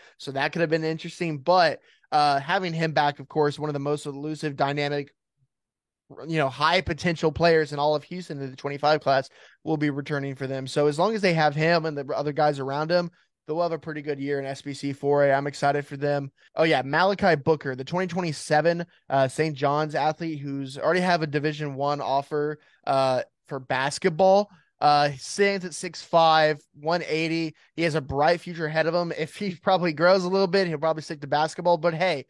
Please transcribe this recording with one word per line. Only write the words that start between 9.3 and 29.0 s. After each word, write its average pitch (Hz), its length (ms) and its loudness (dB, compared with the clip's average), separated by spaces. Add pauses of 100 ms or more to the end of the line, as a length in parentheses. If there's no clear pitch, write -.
will 160 140 -2
be 147 140 0
returning 139 440 -6
for 135 100 -6
them. 135 220 -6
So 147 200 2
as 147 120 0
long 208 160 2
as 202 60 -6
they 185 120 4
have 151 220 2
him 160 300 2
and 156 120 -6
the 139 160 -6
other 143 200 -2
guys 147 260 2
around 139 320 -4
him, 175 180 2 (380)
they'll 156 140 -4
have 170 100 -2
a 160 80 -6
pretty 151 220 -10
good 143 180 -6
year 143 180 -4
in 139 80 -6
S 135 160 -10
B 143 120 -10
C 143 180 -6
four 143 320 2
A. 143 80 6
I'm 139 160 2
excited 143 400 0
for 147 80 -12
them. 143 340 -4 (240)
Oh 160 100 2
yeah, 156 180 4
Malachi 175 540 2
Booker, 143 420 -2
the 131 80 -10
twenty 180 220 -4
twenty-seven, 170 800 -2 (240)
uh, 135 200 2
Saint 156 260 -4
John's 147 400 -2
athlete 156 440 -4
who's 139 380 -10
already 165 220 0
have 180 220 2
a 156 60 0
Division 147 480 -4
one 143 260 -2
offer, 147 580 -2 (260)
uh, 131 360 2 (260)
for 135 140 -8
basketball. 170 880 2 (320)
Uh, 147 300 6
he 135 60 -12
stands 196 460 0
at 175 100 -12
six - 280 -12
five, 156 580 4 (140)
one 160 340 -2
eighty. 160 480 -2 (220)
He 160 60 0
has 156 120 0
a 156 60 0
bright 147 400 2
future 165 240 -8
ahead 156 200 0
of 160 80 0
him. 175 240 -2